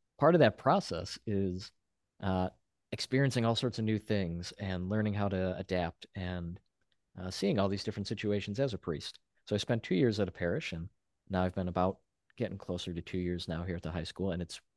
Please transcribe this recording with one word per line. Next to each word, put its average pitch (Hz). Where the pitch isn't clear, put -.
part 160
of 175
that 113
process 127
is, 98
uh, 92
experiencing 127
all 117
sorts 117
of 113
new 110
things 87
and 92
learning 107
how 101
to 92
adapt 90
and, 90
uh, 92
seeing 190
all 98
these 98
different 104
situations 104
as 135
a 95
priest. -
So -
I 104
spent 117
two -
years 117
at 92
a 87
parish, 92
and 85
now 92
I've 92
been 92
about 90
getting 101
closer 90
to 82
two -
years 87
now 85
here 90
at 87
the 78
high 82
school, 92
and 85
it's, -